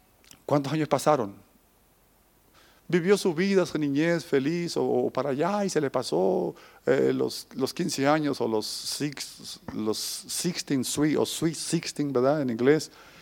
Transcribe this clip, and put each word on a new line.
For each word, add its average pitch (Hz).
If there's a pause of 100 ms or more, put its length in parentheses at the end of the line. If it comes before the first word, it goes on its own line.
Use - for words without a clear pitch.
(440)
¿Cuántos 139
años 156
pasaron? 131 (1500)
Vivió 175
su 190
vida, 185
su 160
niñez 151
feliz 156
o, 131
o 123
para 135
allá 180
y 190
se 156
le 139
pasó, 180 (300)
eh, 135
los, -
los 131
quince 139
años 147
o 117
los 107
six-, - (120)
los 107
sixteen, -
sweet, 143
o 120
sweet 165
sixteen, 151
¿verdad? 135
En 127
inglés, 131 (320)